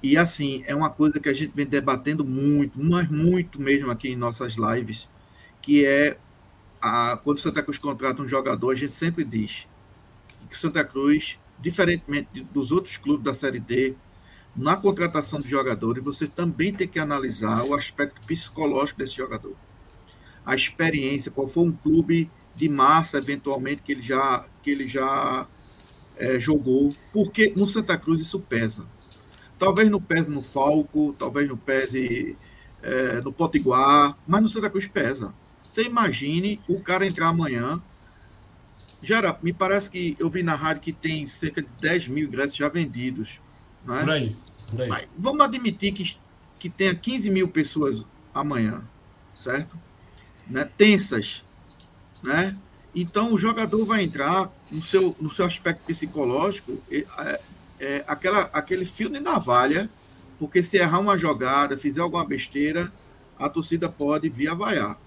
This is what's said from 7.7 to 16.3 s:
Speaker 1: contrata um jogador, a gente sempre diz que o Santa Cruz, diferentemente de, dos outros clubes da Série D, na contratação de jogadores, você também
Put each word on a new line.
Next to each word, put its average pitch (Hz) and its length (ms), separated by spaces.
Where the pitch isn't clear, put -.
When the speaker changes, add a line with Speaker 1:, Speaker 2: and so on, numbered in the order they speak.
Speaker 1:
contrata 131 420
um 135 80
jogador, 127 420
a 131 60
gente 139 160
sempre 170 320
diz 110 420
que - 60
o - 20
Santa 151 260
Cruz, 143 540
diferentemente 170 760
de, 127 100
dos 135 280
outros 180 260
clubes 139 280
da 139 80
Série 127 280
D, 127 340
na 135 200
contratação 170 680
de 127 100
jogadores, 127 520
você 143 240
também 170 460